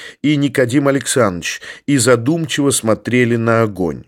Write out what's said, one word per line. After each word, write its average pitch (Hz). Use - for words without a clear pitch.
и 151
Никодим 139
Александрович 120
и 143
задумчиво 139
смотрели 117
на 113
огонь. 90